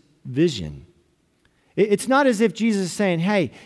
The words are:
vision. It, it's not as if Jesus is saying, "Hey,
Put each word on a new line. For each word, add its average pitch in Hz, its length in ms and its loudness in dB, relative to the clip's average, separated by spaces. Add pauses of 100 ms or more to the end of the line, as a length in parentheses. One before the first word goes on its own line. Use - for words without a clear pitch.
(240)
vision. 120 600 -4 (920)
It, 208 160 2
it's 196 160 -2
not 277 180 4
as 220 140 2
if 220 140 2
Jesus 202 320 0
is 160 60 -6
saying, 180 280 0
"Hey, 185 320 0 (140)